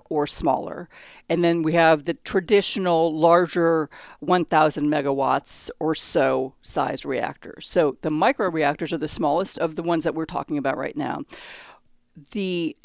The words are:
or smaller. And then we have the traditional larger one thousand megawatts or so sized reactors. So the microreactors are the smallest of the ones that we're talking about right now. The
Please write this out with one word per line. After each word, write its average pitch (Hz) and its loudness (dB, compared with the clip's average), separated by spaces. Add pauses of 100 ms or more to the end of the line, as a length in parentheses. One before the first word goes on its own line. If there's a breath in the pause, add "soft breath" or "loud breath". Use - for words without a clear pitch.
or 147 -2
smaller. - -2 (400 loud breath)
And 170 0
then 170 2
we 156 0
have 160 4
the 170 -2
traditional 175 0
larger 165 4 (300 loud breath)
one 170 2
thousand 156 2
megawatts 139 0
or 156 0
so 131 0
sized 135 -4
reactors. - -6
So 151 2
the 160 -2
microreactors 165 0
are 156 -2
the 147 -4
smallest 165 -2
of 160 -4
the 165 -6
ones 165 -2
that 165 -2
we're 160 -6
talking 151 -6
about 135 -2
right 135 -6
now. 147 -6 (1080 loud breath)
The 180 -4